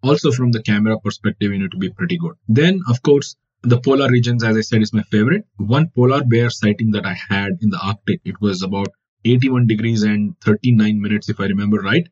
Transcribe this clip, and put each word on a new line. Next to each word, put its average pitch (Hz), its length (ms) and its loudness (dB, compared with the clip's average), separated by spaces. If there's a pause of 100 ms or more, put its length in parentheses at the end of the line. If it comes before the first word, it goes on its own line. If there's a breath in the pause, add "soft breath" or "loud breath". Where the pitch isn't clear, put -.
Also, 147 300 2
from 123 200 0
the 110 120 -2
camera 107 360 0
perspective, 101 520 -4
you 98 80 -4
need 98 120 -4
to 90 60 -12
be 92 120 -6
pretty 87 280 -6
good. 82 180 -8 (120)
Then, 165 420 4
of 120 140 -2
course, 143 320 2 (260)
the 120 180 2
polar 135 300 2
regions, 120 340 2
as 110 140 2
I 110 40 2
said, 110 200 0
is 107 100 0
my 107 120 0
favorite. 139 420 0 (120)
One 127 380 0
polar 131 280 2
bear 117 260 2
sighting 110 420 -2
that 104 140 -2
I 95 80 -4 (160)
had 98 320 -4
in 214 80 2
the 170 120 -4
Arctic, 101 440 -4
it - 160 -8
was 101 200 -2
about 98 280 -4 (340)
eighty-one 123 440 2
degrees 110 360 0
and 104 380 -2
thirty-nine 107 580 2
minutes, 104 300 -4
if 104 100 -6
I 98 60 -4
remember 101 320 0
right. 95 340 0